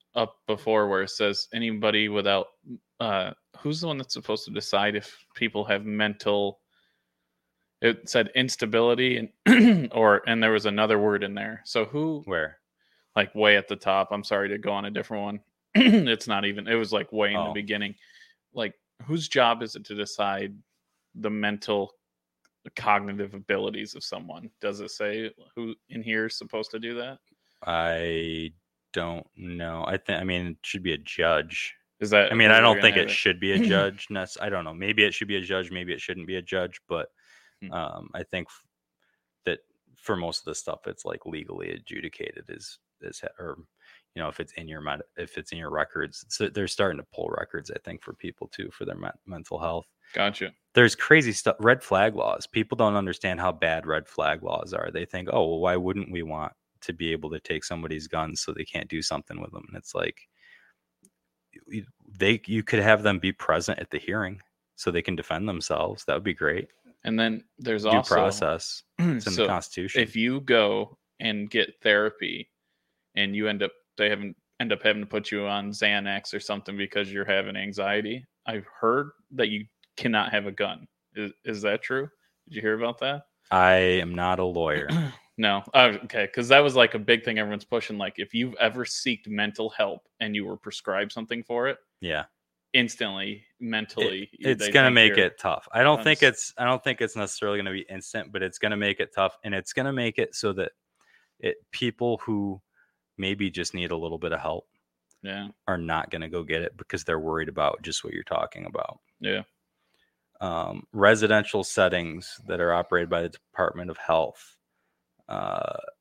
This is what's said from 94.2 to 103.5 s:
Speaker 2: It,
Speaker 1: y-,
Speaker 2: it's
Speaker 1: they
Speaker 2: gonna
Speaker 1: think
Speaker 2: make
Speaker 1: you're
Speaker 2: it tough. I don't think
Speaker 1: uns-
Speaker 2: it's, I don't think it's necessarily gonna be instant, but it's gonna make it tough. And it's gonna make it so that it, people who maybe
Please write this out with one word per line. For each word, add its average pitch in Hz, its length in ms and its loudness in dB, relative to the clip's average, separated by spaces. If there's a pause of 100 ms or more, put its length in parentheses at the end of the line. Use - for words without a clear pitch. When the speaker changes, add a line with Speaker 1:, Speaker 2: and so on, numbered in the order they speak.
Speaker 2:
It, - 140 -10
Speaker 1:
y-, 131 60 4
Speaker 2:
it's 104 120 0
Speaker 1:
they 104 80 0
Speaker 2:
gonna 135 140 8
Speaker 1:
think 123 80 4
Speaker 2:
make 110 240 8
Speaker 1:
you're 95 80 6
Speaker 2:
it - 120 -4
tough. - 340 -4
I 117 100 4
don't 139 200 6
think 151 200 4
Speaker 1:
uns- 135 140 8
Speaker 2:
it's, - 200 -12
I 123 80 -2
don't 127 180 0
think 123 200 -2
it's 113 140 -4
necessarily 104 420 -4
gonna 98 140 -4
be 95 100 -6
instant, 95 500 -12
but 95 100 -4
it's 95 160 -4
gonna 104 200 0
make 101 200 0
it 98 160 -4
tough. 95 300 0
And 101 100 -6
it's 92 200 -8
gonna 139 180 -2
make 120 260 -2
it 117 160 -2
so 101 200 -4
that 92 180 -4 (680)
it, - 180 -4 (140)
people 120 540 -2
who 101 380 -4 (560)
maybe 98 320 -2